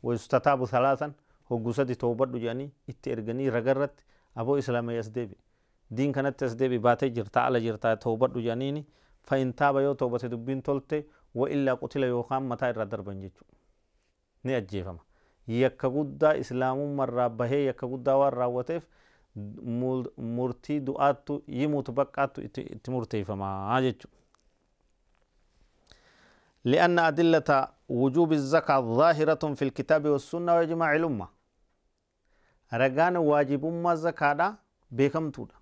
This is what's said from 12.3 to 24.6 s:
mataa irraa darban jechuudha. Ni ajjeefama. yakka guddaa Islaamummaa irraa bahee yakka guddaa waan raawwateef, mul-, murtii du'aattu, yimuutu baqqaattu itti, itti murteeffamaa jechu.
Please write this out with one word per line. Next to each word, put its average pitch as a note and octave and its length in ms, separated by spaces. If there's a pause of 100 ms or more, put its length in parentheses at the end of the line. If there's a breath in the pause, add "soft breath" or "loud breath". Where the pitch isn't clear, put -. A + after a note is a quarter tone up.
mataa B2+ 280
irraa A2 200
darban G2+ 300
jechuudha. - 360 (880)
Ni C3 100
ajjeefama. F#2+ 460 (480)
yakka B2+ 420
guddaa C#3+ 440
Islaamummaa C3 720
irraa B2 220
bahee B2 360
yakka C3 220
guddaa C3 300
waan C#3 160
raawwateef, B2 520 (960 soft breath)
mul-, B2+ 360
murtii A#2+ 640
du'aattu, C#3 680
yimuutu C#3 440
baqqaattu C#3 500
itti, G#2+ 180
itti - 300
murteeffamaa G2+ 920
jechu. B2+ 260 (2500 soft breath)